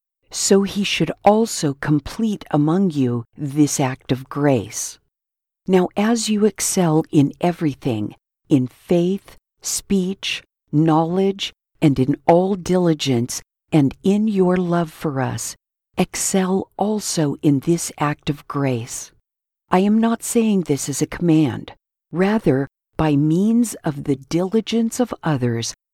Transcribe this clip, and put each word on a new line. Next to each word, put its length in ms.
so 320
he 220
should 260
also 500
complete 800
among 380
you 340
this 440
act 320
of 160
grace. 720
Now, 300
as 320
you 160
excel 680
in 300
everything, 720
in 200
faith, 680
speech, 840
knowledge, 840
and 160
in 180
all 260
diligence, 880
and 200
in 240
your 280
love 360
for 280
us, 360
excel 800
also 640
in 160
this 400
act 320
of 160
grace. 640
I 120
am 180
not 240
saying 380
this 280
as 140
a 60
command. 640
Rather, 560
by 200
means 640
of 220
the 100
diligence 840
of 120
others, 500